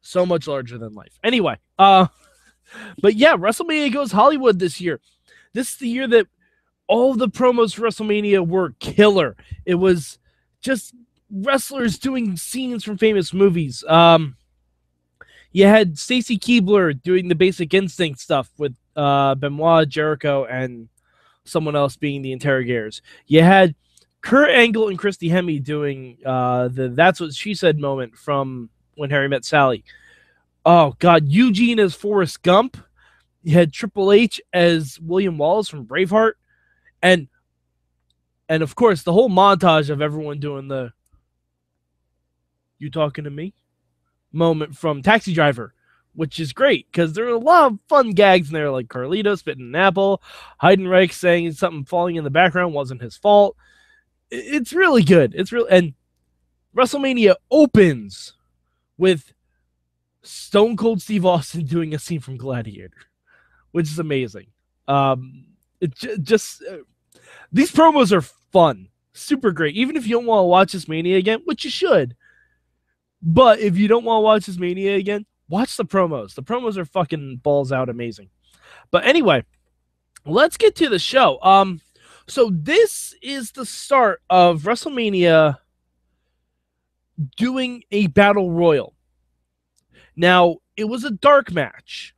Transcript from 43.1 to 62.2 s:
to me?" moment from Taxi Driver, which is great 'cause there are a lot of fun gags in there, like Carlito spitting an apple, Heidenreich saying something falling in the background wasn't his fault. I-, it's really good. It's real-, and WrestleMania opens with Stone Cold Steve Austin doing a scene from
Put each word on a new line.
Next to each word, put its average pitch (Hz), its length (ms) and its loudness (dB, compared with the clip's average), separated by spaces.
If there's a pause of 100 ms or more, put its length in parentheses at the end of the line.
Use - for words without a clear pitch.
to 147 40 -12
me?" 151 240 -14 (800)
moment 156 440 -2
from 147 280 -4
Taxi 208 280 2
Driver, 143 440 -2 (400)
which 160 240 -10
is 151 120 -8
great 254 400 0
'cause 165 220 -2
there 220 120 -6
are 247 40 -6
a 233 80 -2
lot 294 340 4
of 202 160 -10
fun 262 240 2
gags 185 360 4
in 151 80 -12
there, 147 160 -2
like 127 160 -6
Carlito 185 500 -4
spitting 131 280 -12
an 123 100 -12
apple, 196 480 0 (400)
Heidenreich 185 480 4
saying 170 400 0
something 156 340 -6
falling 175 300 -4
in 160 80 -6
the 139 80 -6
background 175 420 -4
wasn't 131 300 -10
his 117 120 -16
fault. 208 400 2 (760)
I-, 233 40 -14
it's 247 380 -8
really 311 300 4
good. 147 320 0
It's 190 160 -2
real-, 233 180 -4
and 180 240 2 (840)
WrestleMania 247 600 2 (160)
opens 180 840 2 (640)
with 180 340 -2 (920)
Stone 208 540 -2
Cold 220 260 -2
Steve 202 220 -4
Austin 165 400 -2
doing 156 280 -6
a 147 60 -8
scene 165 200 -8
from 131 180 -16